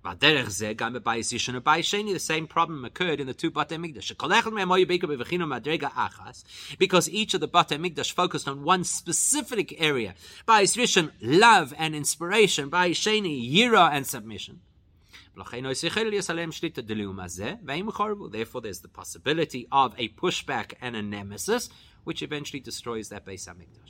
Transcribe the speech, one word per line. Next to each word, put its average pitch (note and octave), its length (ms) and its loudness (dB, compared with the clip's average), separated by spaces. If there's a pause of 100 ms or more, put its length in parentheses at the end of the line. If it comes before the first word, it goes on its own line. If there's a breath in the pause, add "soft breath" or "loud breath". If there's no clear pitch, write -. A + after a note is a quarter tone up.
V'aderech B2 440 4
zeh G#2+ 280 -4
gam A#2+ 200 -4
b'bayis A#2 380 -2
rishon B2 280 -4
u'bayis D#3 240 2
sheni, G#3 260 -2
the D#3+ 80 -2
same D#3+ 260 -2
problem E3 380 -2
occurred C#3+ 380 -2
in C3 60 -6
the B2+ 60 -8
two E3 160 -2
Batei D3+ 280 -4
Mikdash. D#3 360 -10
Shekol F3 240 2
echad A3+ 140 2
mehem G3 160 -2
hoyu F#3 180 6
beikar F3+ 300 0
b'vechina E3 320 -4
madrega C#3 460 -4
achas, G#2+ 500 -6 (340 loud breath)
because F#3 320 4
each G#3+ 240 -2
of F3+ 60 2
the D3+ 80 -2
Batei D#3+ 320 2
Mikdash D3+ 320 -4
focused E3+ 380 -2
on C#3 160 -8
one F3+ 180 4
specific - 1000 -2
area. B2+ 320 2 (320 loud breath)
Bayis G#3+ 300 6
Rishon, G3+ 460 2
love E3 560 8
and D#3 180 -2
inspiration. E3+ 760 2
Bayis F3 280 2
Sheni, E3+ 520 0
yira F#3 440 6
and C3+ 120 -2
submission. A2 540 -10 (800 loud breath)
V'lochein A#2+ 260 -10
oisich - 320 -2
el A3 160 0
yisaleim E3+ 400 -2
shlita D3+ 340 -6
de G#2+ 100 -4
leum G2+ 200 -4
hazeh, G2 480 -8
ve'im D#3 240 -6
charvu. G#3 420 -4
Therefore, A2+ 300 -6
there's G#2 220 -10
the F2+ 80 -20
possibility B2+ 840 -4
of C3+ 260 2
a A#2+ 120 -4
pushback C#3+ 720 -4
and A#2+ 160 -8
a G#2+ 40 -6
nemesis, G#2 680 -4 (340 soft breath)
which E3 180 -8
eventually C#3+ 380 -8
destroys A2+ 480 -8
that G#2 180 -14
Beis G2 220 -12
Hamikdash. F2 320 -20 (100)